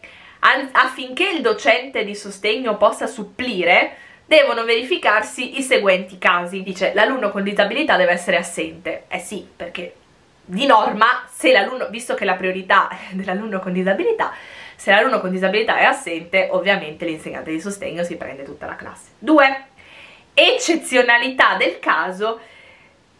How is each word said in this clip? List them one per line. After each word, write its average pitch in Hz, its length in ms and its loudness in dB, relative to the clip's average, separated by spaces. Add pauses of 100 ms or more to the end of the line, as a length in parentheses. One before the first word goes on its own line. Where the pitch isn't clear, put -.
(400)
"An-, 269 320 2
affinché 262 580 0
il 330 100 -2
docente 233 640 0
di 202 100 -8
sostegno 214 600 -4
possa 214 300 2
supplire, 220 920 -2 (280)
devono 262 400 4
verificarsi 233 920 -2
i 269 40 -2
seguenti 196 560 0
casi." 180 440 0
Dice: 190 320 -2
"L'alunno 214 360 2
con 202 120 -4
disabilità 208 540 0
deve 180 160 4
essere 180 240 0
assente." 160 720 -6
Eh 196 100 -6
sì, 196 260 -12 (120)
perché 175 380 -12 (500)
di 202 220 -4
norma, 226 680 4
se 269 200 2
l'alunno, 240 360 0
visto 233 260 -8
che 214 100 -6
la 190 100 2
priorità 185 560 0
<laughs> - 200 -14
è 185 40 -10
dell'alunno 190 460 -6
con 185 120 -8
disabilità, 196 600 0 (420)
se - 160 -4
l'alunno 220 300 4
con 185 100 -4
disabilità 190 480 0
è - 60 4
assente, 165 680 0
ovviamente 175 540 -2
l'insegnante 156 460 -8
di 160 100 -6
sostegno 175 420 -8
si 175 140 -6
prende 139 260 -12
tutta 143 240 -14
la - 100 -10
classe. - 420 -18
Due, 269 460 4 (680)
eccezionalità 262 1200 2
del 277 220 -2
caso 185 600 -2 (800)